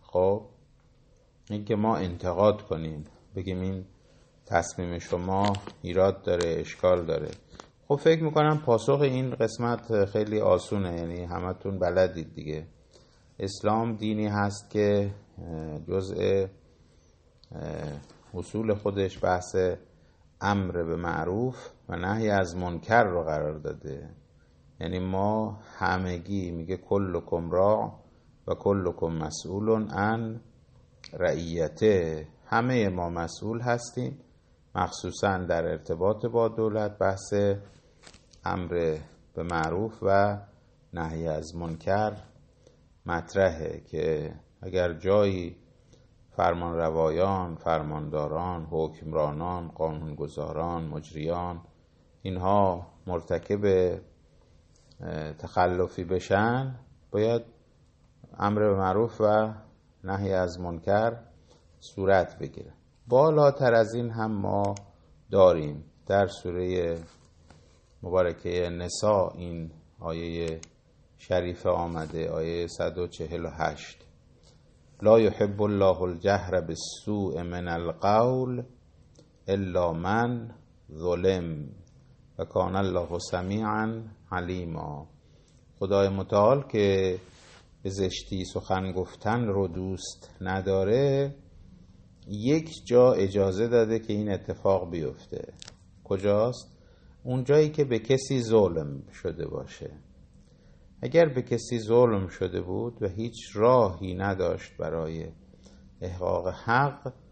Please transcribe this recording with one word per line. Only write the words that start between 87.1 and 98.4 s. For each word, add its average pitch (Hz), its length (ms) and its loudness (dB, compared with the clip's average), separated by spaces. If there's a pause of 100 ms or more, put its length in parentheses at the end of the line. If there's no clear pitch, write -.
به 98 80 -4
زشتی 95 540 -4
سخن 95 480 -2
گفتن 107 540 -2
رو 98 220 0
دوست 92 720 -8
نداره، 101 920 0 (920)
یک 143 580 -2
جا 123 260 8
اجازه 98 560 2
داده 113 300 4
که 110 140 -6
این 104 200 -2
اتفاق 92 580 0
بیفته. - 640 -8 (520)
کجاست؟ 104 720 0 (440)
اون 127 220 -2
جایی 151 260 6
که 151 140 0
به 123 140 2
کسی 131 440 2